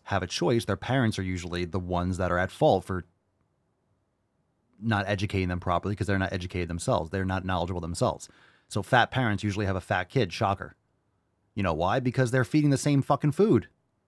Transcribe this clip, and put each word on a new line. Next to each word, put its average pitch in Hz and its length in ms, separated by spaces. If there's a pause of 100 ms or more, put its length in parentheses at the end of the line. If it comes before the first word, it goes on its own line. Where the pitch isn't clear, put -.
have 95 180
a 90 40
choice. 123 380
Their 98 120
parents 120 420
are 98 40
usually 90 420
the 87 140
ones 90 380
that 90 140
are 87 80
at 92 120
fault 117 340
for 90 200 (1800)
not 107 260
educating 98 420
them 90 100
properly 90 360
'cause 98 120
they're 101 100
not 95 140
educated 90 380
themselves. 85 400
They're 95 160
not 92 180
knowledgeable 90 380
themselves. 85 480 (400)
So 107 120
fat 117 300
parents 113 320
usually 104 220
have 95 100
a 92 60
fat 92 260
kid. 104 240
Shocker. 98 440 (800)
You 101 100
know 87 100
why? 90 260
Because 123 320
they're 127 140
feeding 147 240
the 139 80
same 143 240
fucking 143 320
food. 190 340 (400)